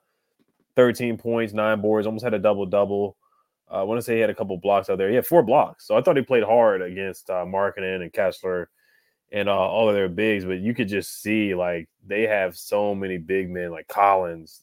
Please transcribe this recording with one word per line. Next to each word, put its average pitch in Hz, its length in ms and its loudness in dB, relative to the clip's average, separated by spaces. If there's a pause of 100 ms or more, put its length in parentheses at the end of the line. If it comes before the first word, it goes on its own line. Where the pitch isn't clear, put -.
(760)
thirteen 120 420 2
points, 113 380 -4
nine 107 260 0
boards, 107 260 2
almost 110 180 -6
had 113 100 -2
a 107 40 0
double-double. 101 800 0 (520)
Uh, 95 120 -6
I - 20 -2
wanna 110 180 -4
say 113 140 -4
he 113 60 2
had 107 100 2
a 98 40 -4
couple 98 240 -6
blocks 98 300 0
out 98 80 -2
there. 95 120 0
He 113 80 2
had 120 100 0
four 165 160 6
blocks. 110 440 2
So 107 100 2
I 120 40 4
thought 156 160 4
he 135 60 0
played 117 220 2
hard 107 380 4
against, 92 480 -8
uh, 90 140 -2
Markkanen 95 560 -4
and 85 120 -12
Kessler 92 580 -4 (600)
and, 101 160 -2
uh, 101 100 2
all 95 300 2
of 104 80 2
their 95 120 0
bigs, 101 360 0
but 92 160 -4
you 110 120 -2
could 117 140 -2
just 95 340 -6
see, 104 320 0
like, 87 360 -4 (180)
they 107 220 -2
have 95 280 0
so 104 380 -2
many 95 240 -6
big 90 320 -2
men, 87 220 -8
like 80 160 -14
Collins. 92 760 0